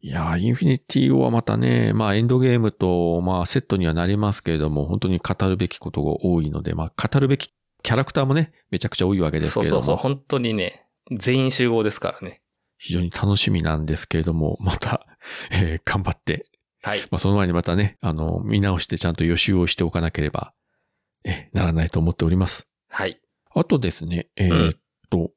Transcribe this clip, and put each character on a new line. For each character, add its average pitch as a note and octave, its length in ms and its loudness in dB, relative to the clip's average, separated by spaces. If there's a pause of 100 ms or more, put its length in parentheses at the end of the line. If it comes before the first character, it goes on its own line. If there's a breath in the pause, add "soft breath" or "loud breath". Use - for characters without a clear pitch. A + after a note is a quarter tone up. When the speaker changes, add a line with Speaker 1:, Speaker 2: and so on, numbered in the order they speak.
Speaker 1:
い - 80 -14
や、 E2 300 -2
イ G2+ 100 0
ン A#2+ 60 2
フ D#3 100 -2
ィ D#3+ 40 4
ニ C3 100 4
テ - 220 -2
ィ C3+ 120 4
ウ C3+ 40 4
ォ - 20 4
ー C3 60 4
は B2 60 2
ま A#2 120 2
た G#2+ 140 -2
ね、 A#2 360 2
ま G#2+ 160 0
あ、 G2 60 0
エ A2 80 2
ン A#2+ 60 2
ド B2+ 100 4
ゲ B2+ 180 4
ー A#2+ 40 4
ム A2 100 2
と、 F2 500 2
ま F2+ 220 0
あ、 F2+ 40 -2
セ - 120 -2
ッ - 80 -4
ト G2 100 0
に F2+ 100 2
は D#2+ 60 2
な E2+ 140 0
り G2+ 100 2
ま G#2 160 0
す - 120 -8
け E2+ 80 -2
れ D#2+ 60 0
ど D2+ 120 0
も、 D2 160 0
本 F#2 140 -2
当 F#2 80 -2
に F2+ 100 0
語 F#2+ 300 -2
る F#2 80 2
べ F2+ 120 0
き - 100 -12
こ - 120 -10
と - 140 -2
が D2+ 200 -2
多 F2 160 2
い D2+ 100 -2
の D2+ 120 -6
で、 D#2+ 120 -4
ま D#2+ 220 -6
あ、 - 120 -4
語 C#3 120 2
る C3+ 60 2
べ C3+ 100 2
き - 140 -10 (320)
キ - 100 -2
ャ A2 40 2
ラ C3+ 80 0
ク - 80 -12
タ D3 100 0
ー C3+ 40 0
も C3+ 80 2
ね、 D#3+ 180 0 (180 soft breath)
め F#2+ 80 -4
ち - 80 -4
ゃ - 20 -2
く - 80 -6
ち - 60 -2
ゃ F#2 60 2
多 G2+ 80 2
い F#2 40 0
わ D#2 120 2
け D#2 80 -2
で D#2 60 -2
す D2 80 -2
け - 100 0
れ E2 40 2
ど D#2 80 2
も。 B1+ 60 0
Speaker 2:
そ D2+ 100 0
う - 20 2
そ - 0 -
う - 20 -2
そ - 40 -6
う、 - 20 -10
本 C3+ 240 -4
当 C#3 120 -2
に A#2 160 -2
ね、 G2 320 -6 (240)
全 B2+ 300 0
員 C3 100 2
集 B2 180 0
合 A2+ 140 2
で G#2 80 2
す - 100 -4
か - 200 -6
ら F#2+ 60 -12
ね。 - 140 -16 (380)
Speaker 1:
非 - 140 -8
常 F2 80 0
に E2+ 100 -2
楽 G2+ 260 0
し - 140 0
み F2 120 0
な D#2 140 0
ん D#2 80 -4
で D#2 120 -2
す - 120 -8
け - 100 -2
れ D#2+ 60 0
ど E2+ 80 0
も、 D#2+ 280 0
ま F#2 160 -2
た、 - 280 -4 (460 loud breath)
え E2+ 280 0
ー、 - 60 -6
頑 F#2+ 200 -2
張 F#2 80 -2
っ - 40 -6
て。 - 300 -6 (360)
Speaker 2:
は G#2 120 -6
い。 G2+ 60 -2 (100)
Speaker 1:
ま F#2 60 -2
あ、 - 20 -2
そ F#2+ 100 -2
の G2+ 80 4
前 G2 100 2
に F2 60 0
ま E2+ 100 2
た F2 140 0
ね、 G2+ 240 0
あ E2+ 120 -2
の、 D#2+ 320 -2
見 G#2 160 0
直 F#2+ 180 0
し - 80 -4
て E2+ 120 -6
ち - 80 -4
ゃ E2+ 60 0
ん - 40 -4
と E2 80 0
予 E2+ 120 4
習 F#2+ 200 2
を F2+ 100 4
し F2+ 80 0
て F2+ 100 0
お E2 60 0
か F2 100 -2
な E2 100 0
け - 120 -4
れ D2 80 -2
ば、 - 220 -8 (720)
え、 - 280 -8
な F#2 120 0
ら E2 80 2
な D#2+ 120 2
い E2 60 -4
と - 80 -2
思 E2 140 2
っ - 20 -2
て - 100 -2
お D#2+ 60 4
り F2+ 60 4
ま F#2 100 2
す。 - 220 -8 (200)
Speaker 2:
は - 180 -4
い。 - 140 -8 (340)
Speaker 1:
あ E3+ 100 2
と E3 140 2
で G2+ 120 0
す D#2+ 160 -8
ね、 E2+ 300 -4
え F#2 120 2
ー E2 280 4
っ - 20 -20 (320)
と、 F2+ 80 2
Speaker 2:
う - 40 2
ん。 F2 140 -4